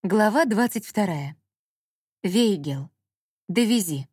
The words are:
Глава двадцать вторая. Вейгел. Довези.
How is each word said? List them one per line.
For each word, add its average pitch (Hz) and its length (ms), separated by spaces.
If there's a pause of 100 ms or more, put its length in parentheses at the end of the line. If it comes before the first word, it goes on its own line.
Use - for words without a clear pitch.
Глава 214 380
двадцать 226 400
вторая. 156 500 (840)
Вейгел. 175 720 (560)
Довези. 185 640